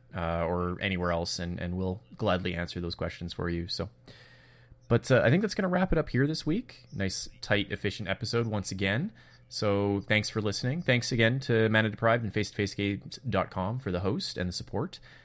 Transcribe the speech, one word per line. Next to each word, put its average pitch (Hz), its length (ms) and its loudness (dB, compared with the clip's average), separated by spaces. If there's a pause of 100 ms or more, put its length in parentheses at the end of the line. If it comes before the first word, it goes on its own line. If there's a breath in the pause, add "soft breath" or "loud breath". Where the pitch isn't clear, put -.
(140)
uh, 85 300 0
or 87 380 0
anywhere 90 320 0
else, 85 260 -2
and, 87 220 -4
and 90 160 -4
we'll 92 240 -2 (160)
gladly 92 360 0
answer 87 280 -6
those 85 140 -4
questions 85 360 -6
for 87 180 -4
you. 85 200 -4
So, 95 180 -4 (1000 soft breath)
but, 117 220 4
uh, 123 120 8
I 117 60 6
think 170 120 4
that's 214 120 0
gonna 190 140 0
wrap 180 240 2
it 165 60 4
up 151 120 0
here 131 180 2
this 156 180 -4
week. - 380 -4 (120)
Nice, 98 340 -4 (120)
tight, 104 300 2
efficient 101 380 -4
episode 117 380 -2
once 104 240 -4
again. 101 400 0 (380 soft breath)
So 101 580 2
thanks 107 220 2
for 110 120 -2
listening. 127 400 -2
Thanks 123 300 2
again 117 300 4
to 110 280 4
Mana 110 200 4
Deprived 113 340 2
and 98 100 -4
Face 107 160 0
to - 60 -18
face 101 180 0
games 101 460 -4 (100)
dot 95 200 2
com 101 300 -4
for 101 120 -4
the 87 100 0
host 98 360 -2
and 90 120 -2
the 85 40 -6
support. - 460 -6 (260 soft breath)